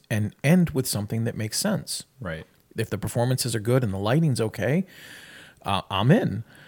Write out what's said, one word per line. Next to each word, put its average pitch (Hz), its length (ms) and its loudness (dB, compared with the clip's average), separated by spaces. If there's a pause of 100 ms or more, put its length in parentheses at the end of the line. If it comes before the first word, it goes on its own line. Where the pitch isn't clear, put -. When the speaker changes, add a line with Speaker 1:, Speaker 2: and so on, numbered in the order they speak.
Speaker 1:
and 107 340 0
end 170 280 6
with 131 160 -2
something 113 380 -2
that 117 120 -4
makes 107 220 -4
sense. - 460 -4 (160)
Speaker 2:
Right. 165 260 -8 (300)
Speaker 1:
If 110 120 -4
the 107 100 -4
performances 120 560 -2
are 110 60 0
good 120 240 2
and 98 80 -2
the 95 60 -4
lighting's 123 420 2
okay, 120 460 0 (800)
uh, 95 240 0
I'm 101 200 2
in. 113 340 2 (240)